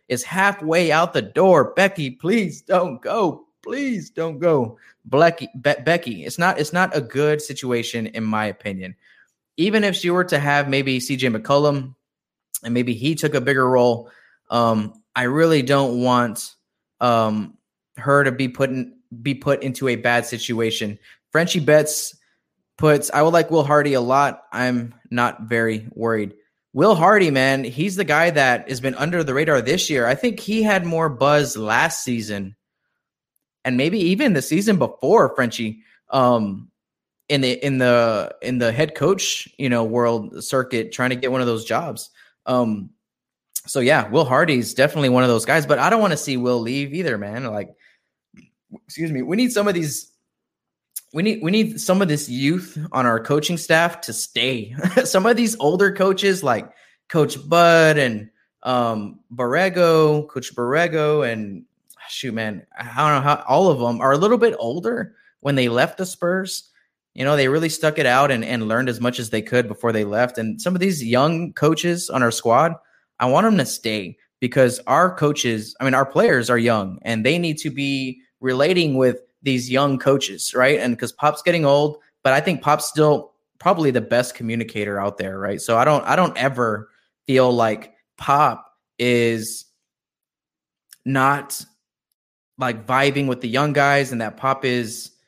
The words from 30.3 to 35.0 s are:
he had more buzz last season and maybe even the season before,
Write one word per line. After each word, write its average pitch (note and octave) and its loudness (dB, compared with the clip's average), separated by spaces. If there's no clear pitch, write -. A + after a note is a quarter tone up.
he A3 -2
had G3 0
more E3 -2
buzz C#3 0
last A2+ -2
season G#2+ -8
and B2+ -2
maybe E3 0
even F#3+ 2
the C#3+ 2
season G3 0
before, D3 2